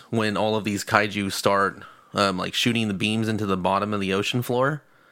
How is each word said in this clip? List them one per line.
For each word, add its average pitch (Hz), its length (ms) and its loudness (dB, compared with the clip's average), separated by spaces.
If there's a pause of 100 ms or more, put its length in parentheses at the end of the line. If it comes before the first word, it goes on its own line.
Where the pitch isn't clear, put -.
when 107 280 0
all 107 180 0
of 90 80 -2
these 101 220 -2
kaiju 104 440 0
start, 98 540 2 (300)
um, 98 240 2
like, 90 160 -6
shooting 113 340 0
the 101 60 0
beams 107 340 0
into 110 180 -2
the 95 120 0
bottom 98 360 0
of 104 60 -2
the 95 140 0
ocean 104 280 0
floor 131 400 0 (300)